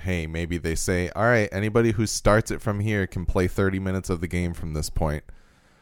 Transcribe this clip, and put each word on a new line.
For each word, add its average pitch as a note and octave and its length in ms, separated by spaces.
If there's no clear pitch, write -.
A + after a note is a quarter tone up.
hey, F2 260
maybe E2 320
they D#2+ 160
say, F2+ 360
"All G2+ 160
right, A#2 260
anybody G#2+ 400
who A2 140
starts G#2+ 440
it G#2 100
from G2+ 200
here G#2 260
can F2+ 200
play F#2 200
thirty F#2+ 320
minutes F#2+ 320
of F2 100
the F2 80
game F2 260
from D#2+ 180
this D2+ 180
point." D2+ 320